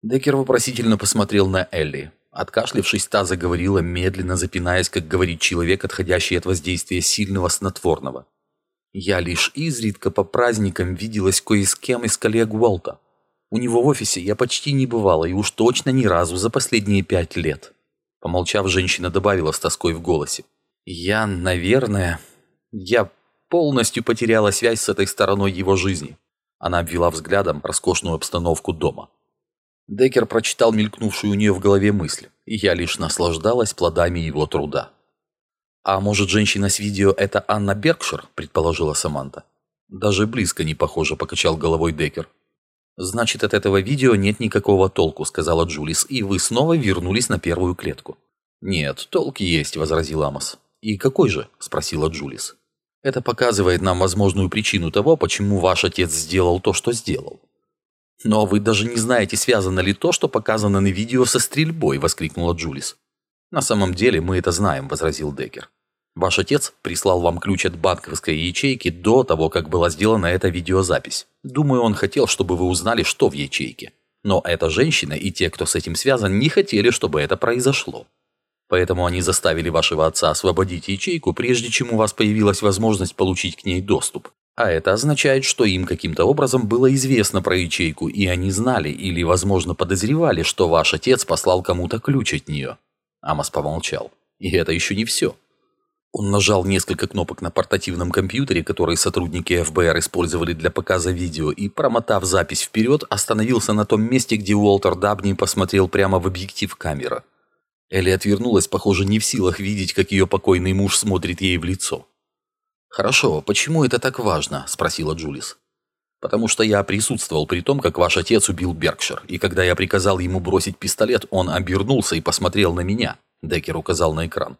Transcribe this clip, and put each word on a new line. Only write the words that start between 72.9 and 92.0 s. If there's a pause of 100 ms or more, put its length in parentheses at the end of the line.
что
в
ячейке. (300)
Но
эта
женщина
и
те,
кто
с
этим
связан,
не
хотели,
чтобы
это
произошло. (640)
Поэтому
они
заставили
вашего
отца
освободить
ячейку,
прежде
чем
у
вас
появилась
возможность
получить
к
ней
доступ. (280)
А
это
означает,
что
им
каким-то
образом
было
известно
про
ячейку,
и
они
знали
или,
возможно,
подозревали,
что
ваш
отец
послал
кому-то
ключ